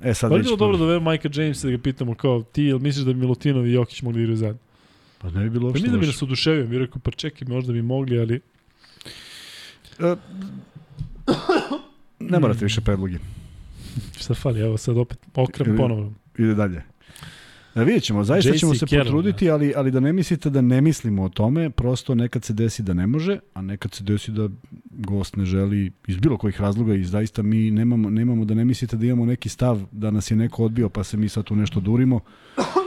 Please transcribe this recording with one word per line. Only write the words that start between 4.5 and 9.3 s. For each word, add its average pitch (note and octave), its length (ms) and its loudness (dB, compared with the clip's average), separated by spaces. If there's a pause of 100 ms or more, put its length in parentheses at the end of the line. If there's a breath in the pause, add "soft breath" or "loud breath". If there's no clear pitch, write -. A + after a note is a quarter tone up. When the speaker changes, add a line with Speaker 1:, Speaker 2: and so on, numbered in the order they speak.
Speaker 1:
Pa F#2 120 -8
ne G2 140 -2
bi A2 60 0
bilo A#2+ 120 -2
Speaker 2:
Pa A#2+ 60 0
Speaker 1:
uopšte B2 80 0
Speaker 2:
mislim G#3+ 160 0
da A#3+ 60 2
bi F#3 80 2
Speaker 1:
loše. C#3+ 100 0
Speaker 2:
nas - 80 -4
oduševio, C#3 440 0
mi A#2 100 -2
rekao, B2+ 220 -4
pa - 120 -2
čekaj, - 360 -10
možda B2 260 -2
bi A#2 80 0
mogli, B2 380 0
ali A#2 220 0 (1600 loud breath)